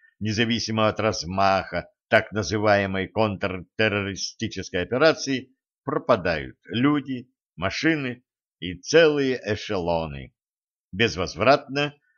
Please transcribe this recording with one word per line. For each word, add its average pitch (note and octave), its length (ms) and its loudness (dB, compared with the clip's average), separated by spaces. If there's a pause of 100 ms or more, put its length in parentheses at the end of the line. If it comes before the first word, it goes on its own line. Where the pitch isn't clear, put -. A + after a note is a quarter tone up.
(200)
независимо A2 680 0
от G#2 100 -2
размаха F#2+ 920 0 (180)
так - 240 4
называемой G2+ 760 0
контртеррористической G2 1700 -2
операции, C3 760 0 (300)
пропадают F2 800 -2
люди, C3 680 -2 (240)
машины C3+ 680 -2 (360)
и F2 180 -8
целые D3 640 4
эшелоны. E2+ 880 -2 (640)
Безвозвратно, B2+ 960 0 (260)